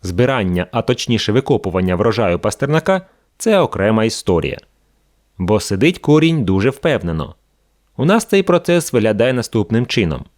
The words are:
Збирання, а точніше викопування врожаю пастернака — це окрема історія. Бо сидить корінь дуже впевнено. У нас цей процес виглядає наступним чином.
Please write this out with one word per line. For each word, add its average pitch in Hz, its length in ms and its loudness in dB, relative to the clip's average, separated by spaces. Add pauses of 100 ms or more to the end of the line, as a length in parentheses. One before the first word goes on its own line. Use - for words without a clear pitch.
Збирання, 95 680 -2
а 117 100 -2
точніше 120 500 -2
викопування 92 640 0
врожаю 98 440 0
пастернака — 156 680 -2 (300)
це 208 220 2
окрема 110 440 2
історія. 87 540 -2 (800)
Бо 98 220 0
сидить 127 400 0
корінь 156 460 2
дуже 95 240 2
впевнено. 90 680 -4 (640)
У 123 80 -2
нас 214 200 2
цей 196 180 2
процес 175 500 0
виглядає 113 400 2
наступним 117 520 -2
чином. 80 400 -2 (120)